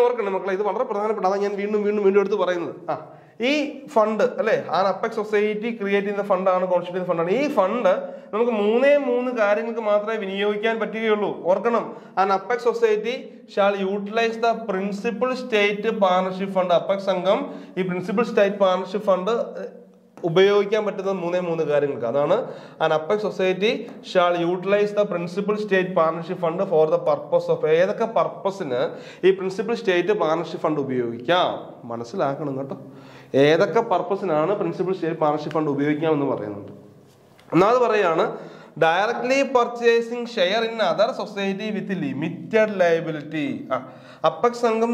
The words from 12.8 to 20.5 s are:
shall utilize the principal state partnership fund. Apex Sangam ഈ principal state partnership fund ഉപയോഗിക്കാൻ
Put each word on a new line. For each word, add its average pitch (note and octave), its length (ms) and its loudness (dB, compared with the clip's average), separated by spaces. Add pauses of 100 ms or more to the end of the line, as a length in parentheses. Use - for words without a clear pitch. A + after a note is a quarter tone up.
shall G3+ 220 2 (180)
utilize A3+ 420 0 (100)
the A#3 60 4 (180)
principal G#3 640 -2 (120)
state G#3 400 2 (200)
partnership F#3 520 0
fund. F3+ 240 2
Apex G3 300 -2
Sangam F#3 280 2 (400)
ഈ F#3 120 0
principal F#3 420 -2
state G3 320 2
partnership F#3+ 460 0
fund F#3 220 0 (960)
ഉപയോഗിക്കാൻ G3+ 580 4